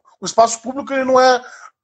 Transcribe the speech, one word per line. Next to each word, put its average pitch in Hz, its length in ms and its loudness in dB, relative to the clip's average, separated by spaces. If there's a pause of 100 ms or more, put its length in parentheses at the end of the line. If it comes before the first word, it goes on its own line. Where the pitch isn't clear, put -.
(200)
o 196 60 -12
espaço 226 360 0
público, 262 320 -10
ele 262 100 -2
não 254 160 2
é 254 240 2 (400)